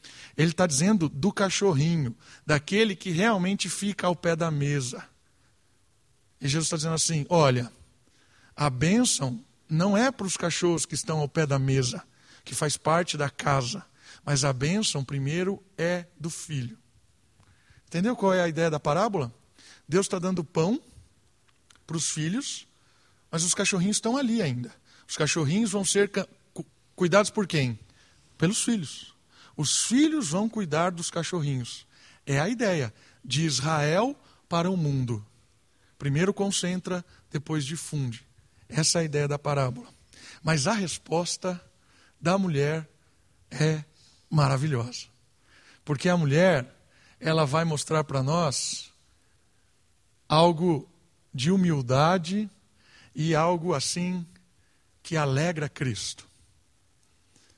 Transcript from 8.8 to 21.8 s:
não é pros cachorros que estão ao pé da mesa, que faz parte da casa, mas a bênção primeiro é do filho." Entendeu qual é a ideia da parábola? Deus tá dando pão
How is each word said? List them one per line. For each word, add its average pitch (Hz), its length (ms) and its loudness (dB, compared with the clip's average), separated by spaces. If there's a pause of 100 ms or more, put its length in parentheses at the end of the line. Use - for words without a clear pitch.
não 185 280 2
é 254 140 4
pros 196 260 -4
cachorros 170 500 0
que - 80 -8
estão 156 240 -4
ao 147 100 -2
pé 156 180 0
da 139 120 2
mesa, 135 440 0 (420)
que - 100 -12
faz 151 220 -2
parte 165 400 0
da 143 120 -2
casa, 135 560 -2 (400)
mas 143 200 0
a 139 80 2
bênção 147 520 -2
primeiro 160 580 -4 (140)
é 175 300 -2 (120)
do 160 120 -8
filho." 139 480 -8 (1080)
Entendeu 208 300 -2
qual 190 160 2
é 185 80 4
a 170 80 2
ideia 165 220 0
da 151 100 -2
parábola? 160 540 0 (540)
Deus 185 200 2
tá 190 100 -2
dando 180 260 -2
pão 180 360 0 (1080)